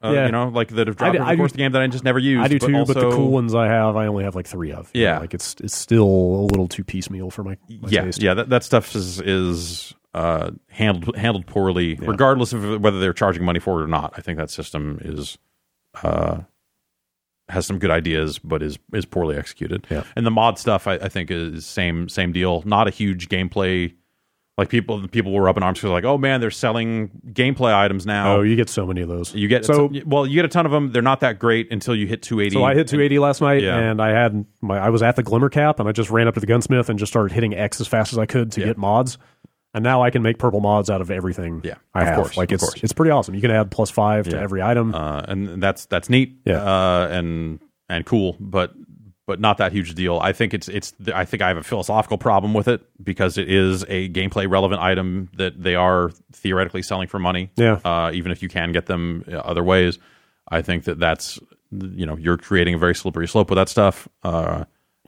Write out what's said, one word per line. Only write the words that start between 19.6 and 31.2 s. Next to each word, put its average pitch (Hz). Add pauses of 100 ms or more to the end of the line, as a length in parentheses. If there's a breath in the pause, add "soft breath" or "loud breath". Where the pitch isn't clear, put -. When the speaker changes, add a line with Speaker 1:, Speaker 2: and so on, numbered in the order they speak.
Speaker 2:
Yeah. 78 (100)
Speaker 1:
And 117
the 113
mod 113
stuff, 104
I, 98
I 95
think, 87
is 82
same, 85
same 90
deal. 87
Not 104
a 98
huge 92
gameplay 92 (680)
like, 95
people, 104
people 98
were 98
up 90
in 98
arms 92
'cause, 101
like, 87
"Oh, 139
man, 135
they're 113
selling 113 (220)
gameplay 123
items 98
now." 101
Speaker 2:
Oh, 101
you 110
get 113
so 98
many 90
of 85
those. 87
Speaker 1:
You 104
get 113
Speaker 2:
So 147
Speaker 1:
a -
ton, 139
well, 143
you 139
get 170
a 160
ton 170
of 143
'em. 143
They're 120
not 131